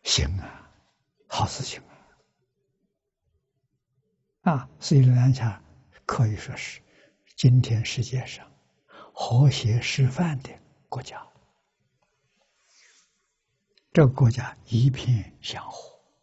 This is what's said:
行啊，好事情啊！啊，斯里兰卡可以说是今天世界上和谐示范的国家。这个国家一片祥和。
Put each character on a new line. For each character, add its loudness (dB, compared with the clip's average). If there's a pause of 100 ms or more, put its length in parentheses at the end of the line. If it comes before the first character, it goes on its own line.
行 -2
啊， -16 (560)
好 -2
事 -10
情 -12 (2500)
啊！ 2
啊， -6 (100)
斯 -2
里 6
兰 4
卡 -4 (420)
可 0
以 -6
说 -12
是 -14 (560)
今 4
天 0
世 -6
界 -8
上 -20 (640)
和 2
谐 0
示 0
范 -2
的 -16 (380)
国 -10
家。 -18 (2750)
这 6
个 4
国 4
家 -6 (100)
一 2
片 -2
祥 -14
和。 -20 (240)